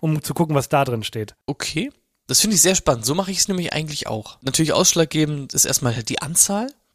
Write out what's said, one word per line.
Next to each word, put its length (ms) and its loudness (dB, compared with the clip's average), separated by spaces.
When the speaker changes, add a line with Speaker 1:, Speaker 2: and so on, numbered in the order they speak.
Speaker 1:
um 200 0
zu 120 -6
gucken, 220 2
was 120 0
da 160 2
drin 200 -4
steht. 320 -8
Speaker 2:
Okay. 440 -4
Das 140 2
finde 160 2
ich 60 4
sehr 120 4
spannend. 320 0
So 80 0
mache 160 -2
ich 80 -6
es 100 0
nämlich 240 -2
eigentlich 360 -6
auch. 340 -8
Natürlich 300 0
ausschlaggebend 840 2
ist 100 4
erstmal 300 0
halt 140 -6
die 120 -4
Anzahl. 520 0